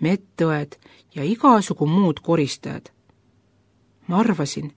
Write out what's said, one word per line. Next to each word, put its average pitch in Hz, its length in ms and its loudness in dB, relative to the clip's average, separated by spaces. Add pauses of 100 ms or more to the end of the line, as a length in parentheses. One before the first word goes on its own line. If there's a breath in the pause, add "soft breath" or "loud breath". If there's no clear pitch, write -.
medõed 156 760 -2 (400 soft breath)
ja 151 80 -8
igasugu 202 640 2
muud 170 340 0
koristajad. 143 720 -4 (1160)
Ma 175 120 0
arvasin, 156 580 -2